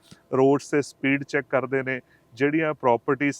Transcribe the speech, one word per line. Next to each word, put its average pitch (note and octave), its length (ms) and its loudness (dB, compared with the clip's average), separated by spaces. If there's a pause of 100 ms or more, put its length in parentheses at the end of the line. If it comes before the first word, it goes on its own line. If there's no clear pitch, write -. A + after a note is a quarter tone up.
(320)
ਰੋਡਸ C#3 340 2
'ਤੇ D3 160 0
ਸਪੀਡ C#3 420 -2
ਚੈੱਕ C#3+ 260 -4
ਕਰਦੇ C3 320 -2
ਨੇ, B2+ 180 -6 (340)
ਜਿਹੜੀਆਂ D3 400 0
ਪ੍ਰਾਪਰਟੀਜ਼ C3+ 640 0